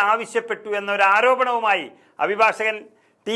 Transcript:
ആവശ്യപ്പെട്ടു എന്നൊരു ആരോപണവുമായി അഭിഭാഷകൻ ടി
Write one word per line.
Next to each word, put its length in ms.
ആവശ്യപ്പെട്ടു 600
എന്നൊരു 260
ആരോപണവുമായി 680
അഭിഭാഷകൻ 520
ടി 80